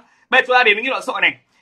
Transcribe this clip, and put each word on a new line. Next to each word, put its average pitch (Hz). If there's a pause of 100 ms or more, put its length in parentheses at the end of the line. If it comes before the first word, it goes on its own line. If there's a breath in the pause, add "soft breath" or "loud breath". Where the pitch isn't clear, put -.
(300)
Bây 254
giờ -
chúng 247
ta 247
đến 208
với 226
nghị 269
luận 196
xã 226
hội 196
này. 160 (260)